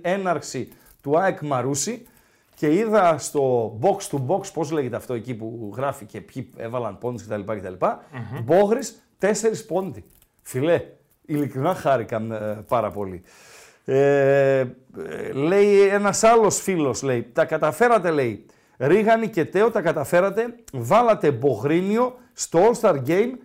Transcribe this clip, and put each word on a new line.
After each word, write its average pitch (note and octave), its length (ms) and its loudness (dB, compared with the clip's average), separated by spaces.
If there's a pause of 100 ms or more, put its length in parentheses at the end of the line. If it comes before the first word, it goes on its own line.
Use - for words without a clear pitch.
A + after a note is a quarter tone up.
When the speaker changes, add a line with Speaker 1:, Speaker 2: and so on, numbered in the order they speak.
Speaker 1:
έναρξη F3 680 -4 (300)
του C#3+ 160 2
αεκ F#3+ 240 0
Μαρούσι C#3+ 640 -4 (480)
και D3+ 200 0
είδα G3 440 2
στο B2+ 640 0
box G3 160 2 (140)
to C#3+ 160 -2
box, F#3+ 260 -4
πώς D3+ 180 -6
λέγεται C3 260 -4
αυτό A2 180 -8
εκεί A#2 200 -8
που A2 420 -12
γράφει C3 280 -6
και G2+ 160 -16
ποιοι - 360 -14
έβαλαν A2+ 420 -8
πόντους A#2 280 -10
κτλ, G#2+ 140 -6
κτλ, F#2+ 320 -8 (400)
Speaker 2:
Μμμ. B2+ 320 -12
Speaker 1:
Μπόγρης, G3+ 640 2 (120)
τέσσερις G#3+ 460 0
πόντοι. E3+ 400 -6 (380)
Φιλέ, D3 380 0 (460)
ειλικρινά D3 480 -2
χάρηκα, B2+ 420 -2
ε, G#2+ 520 -8
πάρα A2 220 0
πολύ. F#2 320 -8 (640)
Ε, C#3 760 4
ε, B2+ 80 0 (680)
λέει G3 480 4
ένας G3 420 2
άλλος A3+ 380 4
φίλος, D3+ 420 -2
λέει, B2+ 300 -2
«Τα D#3+ 120 0
καταφέρατε», E3+ 680 2
λέει, B2+ 360 -2 (320)
«Ρίγανη G#3+ 500 4
και E3 160 -2
Τέο, G#3 260 2
τα A3 100 -2
καταφέρατε, F3+ 720 0 (180)
βάλατε F3 580 2
Μπογρίνιο D#3 880 0 (140)
στο F#3 380 2
All-Star G3 260 2 (100)
Game G3 240 2 (140)